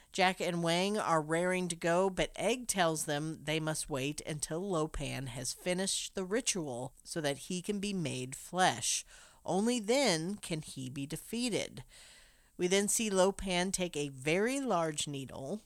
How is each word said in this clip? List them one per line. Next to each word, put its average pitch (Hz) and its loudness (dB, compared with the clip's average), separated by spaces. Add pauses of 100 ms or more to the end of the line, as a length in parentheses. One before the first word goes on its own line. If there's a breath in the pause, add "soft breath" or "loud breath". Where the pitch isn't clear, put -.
(120)
Jack 185 4
and 170 2
Wang 185 4
are 156 4
raring 180 2
to 170 -4
go, 175 4
but 185 0
Egg 233 0
tells 165 2
them 156 -2
they 156 0
must 156 -2
wait 143 -2
until 160 -4
Lo 160 2
Pan 135 -6
has 123 -6
finished - -2
the 190 -2
ritual 156 -2 (100)
so - -4
that 139 0
he 180 -4
can 202 -4
be 202 -4
made 131 -4
flesh. 165 0 (400 loud breath)
Only 220 2
then 208 2
can 160 -4
he 131 -8
be 139 -6
defeated. 202 -4 (720 loud breath)
We 175 0
then 196 4
see 220 2
Lo 190 6
Pan 190 0
take 180 -2
a 147 -2
very 175 0
large 170 0
needle, 139 -6